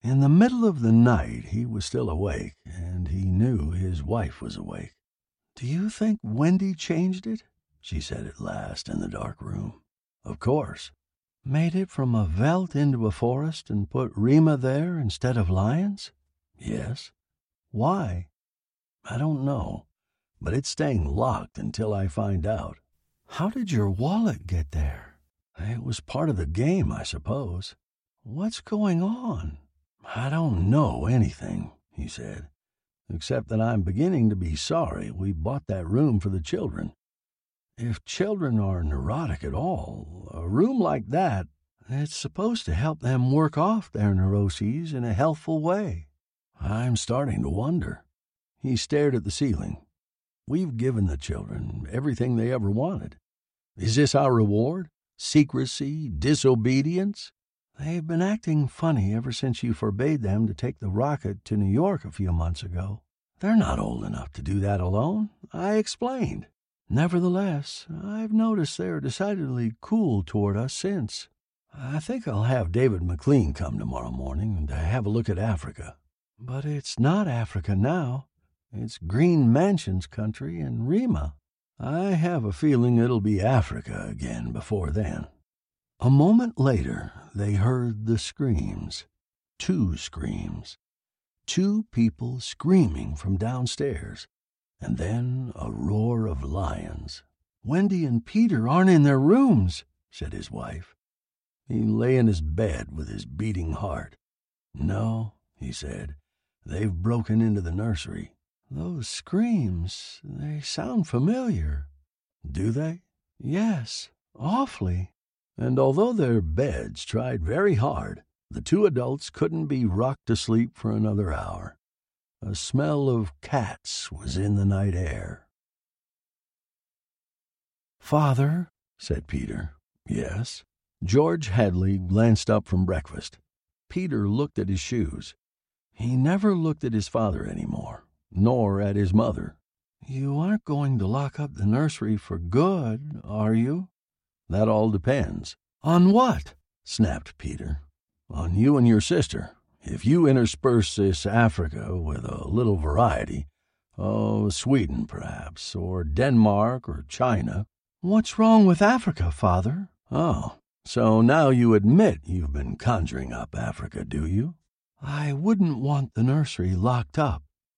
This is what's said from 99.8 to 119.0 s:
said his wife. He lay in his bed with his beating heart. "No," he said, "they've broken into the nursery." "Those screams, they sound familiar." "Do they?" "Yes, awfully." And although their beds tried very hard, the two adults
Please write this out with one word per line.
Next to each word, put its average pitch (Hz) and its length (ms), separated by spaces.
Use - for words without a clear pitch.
said - 220
his - 180
wife. 76 440
He 117 140
lay 113 340
in 120 120
his 92 140
bed 76 540
with 76 120
his 52 180
beating 85 460
heart. - 460
"No," 104 580
he - 160
said, 71 440
"they've 101 300
broken 110 480
into 104 200
the 82 100
nursery." 90 640
"Those 151 380
screams, 139 1160
they 147 360
sound 208 480
familiar." 123 800
"Do 78 240
they?" 160 320
"Yes, 160 720
awfully." 113 760
And 127 220
although 151 340
their 127 260
beds 80 640
tried 120 400
very 156 320
hard, 104 480
the - 100
two 202 240
adults 127 460